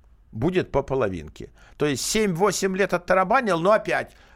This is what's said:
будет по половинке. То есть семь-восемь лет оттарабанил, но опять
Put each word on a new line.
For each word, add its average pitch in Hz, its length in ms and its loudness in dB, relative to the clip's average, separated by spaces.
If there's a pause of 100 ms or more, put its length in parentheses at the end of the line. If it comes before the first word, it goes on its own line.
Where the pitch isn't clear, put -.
(320)
будет 135 400 -2
по 143 100 2
половинке. 95 680 -4 (260)
То 147 100 0
есть 143 180 -2
семь-восемь 190 720 0
лет 190 180 0
оттарабанил, 185 680 2
но 185 120 4
опять 175 440 -2 (200)